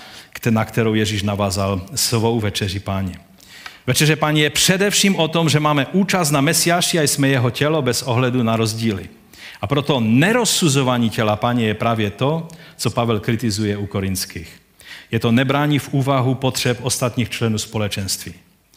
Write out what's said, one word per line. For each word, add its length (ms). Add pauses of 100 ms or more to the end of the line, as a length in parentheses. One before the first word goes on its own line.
(340)
kte-, 180
na 140
kterou 280
Ježíš 300
navázal 580 (140)
svou 440
večeři 400
Páně. 360 (720)
Večeře 280
Páně 280
je 60
především 640
o 120
tom, 220
že 100
máme 260
účast 460
na 100
Mesiáši 580
a 40
jsme 240
jeho 220
tělo 320
bez 220
ohledu 400
na 120
rozdíly. 540 (520)
A 60
proto 320
nerozsuzování 1120
těla 260
Páně 320
je 60
právě 380
to, 360 (300)
co 120
Pavel 300
kritizuje 580
u 80
Korinských. 760 (500)
Je 80
to 120
nebrání 480
v 140
úvahu 420
potřeb 460
ostatních 480
členů 280
společenství. 760 (440)